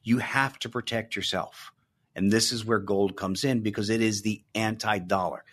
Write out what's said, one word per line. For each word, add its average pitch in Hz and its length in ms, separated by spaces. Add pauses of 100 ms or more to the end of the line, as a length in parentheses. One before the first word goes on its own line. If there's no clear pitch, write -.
you 117 140
have 135 420
to 117 100
protect 113 460
yourself. - 560 (420)
And 95 160
this 113 220
is 113 140
where 110 140
gold 98 360
comes 95 300
in 127 160
because 104 280
it 113 120
is 107 200
the 107 220 (100)
anti-dollar. 104 1000